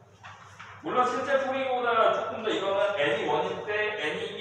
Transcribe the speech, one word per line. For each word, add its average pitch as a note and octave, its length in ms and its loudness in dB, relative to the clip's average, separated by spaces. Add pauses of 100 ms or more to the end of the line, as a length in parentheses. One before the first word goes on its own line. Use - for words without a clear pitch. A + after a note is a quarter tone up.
(800)
물론 B3 280 2
실제 C4 300 0
풀이보다 B3+ 760 2
조금 - 280 -2
더 G#3+ 80 0
이거는 G3 480 0
N이 A3 300 0
원일 - 380 0
때, G#3 360 -2
N이 - 220 -2 (180)